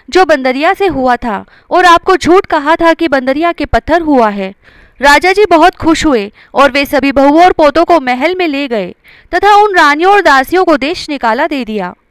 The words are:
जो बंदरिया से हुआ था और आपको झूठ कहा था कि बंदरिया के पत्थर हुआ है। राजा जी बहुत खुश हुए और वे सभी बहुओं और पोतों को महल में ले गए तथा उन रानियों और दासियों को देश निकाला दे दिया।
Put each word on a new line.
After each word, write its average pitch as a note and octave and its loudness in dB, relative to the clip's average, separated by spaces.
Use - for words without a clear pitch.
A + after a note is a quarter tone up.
जो F4+ 2
बंदरिया C#4 -2
से G4 -2
हुआ B3+ -2
था G3 -8
और F4+ 2
आपको F4 2
झूठ F#4 2
कहा D#4 -2
था E4 0
कि E4 -4
बंदरिया C#4 -2
के D#4 -8
पत्थर D4 -2
हुआ C4 2
है। G3+ -8
राजा D4 2
जी G4+ 2
बहुत F4 2
खुश D#4+ -2
हुए A3 -2
और C4+ 2
वे C#4 -2
सभी C#4 -2
बहुओं C#4+ 2
और F#4 4
पोतों D#4+ 0
को E4+ 2
महल C4 -4
में F4+ -4
ले C#4 -6
गए G#3 -6
तथा G4 2
उन G#4 2
रानियों E4 2
और G4+ 2
दासियों D#4+ 0
को D#4+ 2
देश D4+ -8
निकाला C4 -4
दे C#4+ -6
दिया। G3 -8